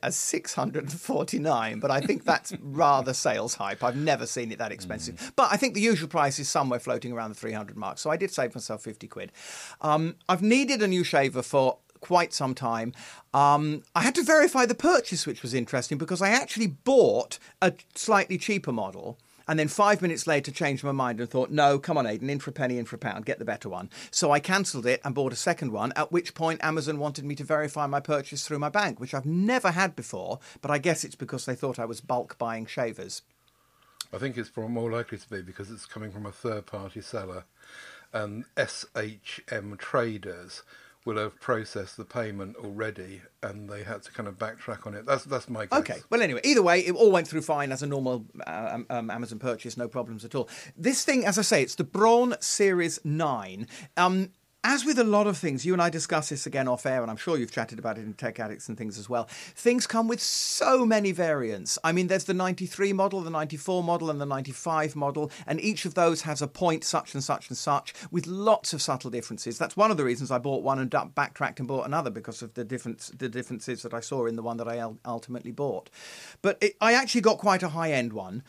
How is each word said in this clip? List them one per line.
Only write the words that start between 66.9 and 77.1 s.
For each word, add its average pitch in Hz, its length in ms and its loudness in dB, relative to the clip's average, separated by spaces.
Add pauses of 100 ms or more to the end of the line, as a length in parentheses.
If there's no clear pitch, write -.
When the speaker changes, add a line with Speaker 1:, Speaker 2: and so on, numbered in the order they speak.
Speaker 1:
and 135 100 -6
such - 240 -4
and 127 80 -10
such, - 380 -2 (160)
with 165 160 -2
lots 202 480 2
of 143 80 -4
subtle 131 300 -4
differences. 117 480 -8
That's - 180 -4
one 214 140 6
of 190 60 0
the 147 60 2
reasons 127 280 -2
I 123 80 2
bought 135 240 -2
one 135 160 2
and 131 100 -2
du-, - 240 0
backtracked - 460 -2
and 143 80 -6
bought 135 180 -4
another, 143 240 -2
because 110 320 -10
of 117 140 -14
the 123 80 -6
difference, 117 520 -8
the 127 140 -6
differences 120 540 -8
that 117 100 -10
I 117 60 -6
saw 123 260 -4
in 113 100 -2
the 113 60 -6
one 117 160 -4
that 113 100 -6
I 117 120 -4
ul-, 113 260 -8
ultimately 120 460 -8
bought. 127 400 -4 (500)
But 190 180 2
it, 208 220 2
I 226 120 8
actually 247 280 4